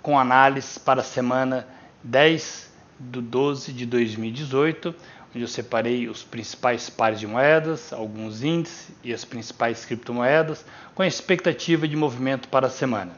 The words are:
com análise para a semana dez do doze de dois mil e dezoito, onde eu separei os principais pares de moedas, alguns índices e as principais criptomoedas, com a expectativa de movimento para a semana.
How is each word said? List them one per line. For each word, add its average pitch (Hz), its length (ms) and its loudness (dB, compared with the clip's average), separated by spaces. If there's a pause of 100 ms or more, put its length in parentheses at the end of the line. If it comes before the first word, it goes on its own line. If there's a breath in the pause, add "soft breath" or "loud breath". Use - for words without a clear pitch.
com 143 180 4
análise 135 640 4
para 131 220 2
a - 20 -4
semana 127 640 -2 (340 loud breath)
dez 143 720 2 (260)
do 127 220 -10
doze 127 500 -2
de 123 140 -8
dois 117 320 0
mil 113 140 -6
e - 20 -8
dezoito, 151 640 -2 (400 loud breath)
onde 120 100 -6
eu - 20 -6
separei 117 640 -2
os 110 140 -12
principais 120 680 -4
pares 110 320 0
de 107 60 -8
moedas, 151 680 2
alguns 110 500 -8
índices 160 480 -4 (140)
e 120 80 -6
as 110 140 -8
principais 117 580 -4
criptomoedas, 127 800 0 (300 loud breath)
com - 80 -2
a 190 40 2
expectativa 165 800 0
de 151 100 -2
movimento 131 520 -2
para 131 200 2
a - 20 0
semana. 107 480 -2